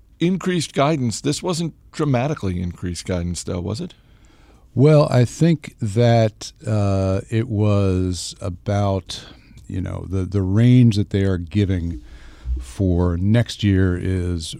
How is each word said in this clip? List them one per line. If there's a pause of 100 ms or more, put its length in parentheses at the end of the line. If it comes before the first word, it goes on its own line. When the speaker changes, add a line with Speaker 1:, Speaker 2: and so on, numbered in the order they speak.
(200)
Speaker 1:
increased
guidance.
This
wasn't (200)
dramatically
increased
guidance,
though,
was
it? (840)
Speaker 2:
Well,
I
think
that, (160)
uh,
it
was
about, (440)
you
know,
the,
the
range
that
they
are
giving (580)
for
next
year
is